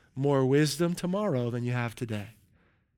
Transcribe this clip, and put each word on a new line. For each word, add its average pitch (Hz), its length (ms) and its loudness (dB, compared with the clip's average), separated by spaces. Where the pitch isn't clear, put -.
more 135 300 2
wisdom 147 500 2
tomorrow 180 540 -2
than 120 160 -4
you 123 80 -2
have 120 220 -4
today. 107 320 -6